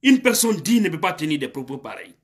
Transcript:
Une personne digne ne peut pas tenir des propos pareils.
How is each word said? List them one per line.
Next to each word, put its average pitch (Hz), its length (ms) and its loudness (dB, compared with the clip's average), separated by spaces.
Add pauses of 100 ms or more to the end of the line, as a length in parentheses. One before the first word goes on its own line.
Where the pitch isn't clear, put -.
Une 262 180 6
personne 226 360 2
digne 208 260 2
ne 190 60 0
peut 160 120 -6
pas 185 120 -2
tenir 156 260 -4
des 131 100 -6
propos 135 300 -12
pareils. 95 460 -16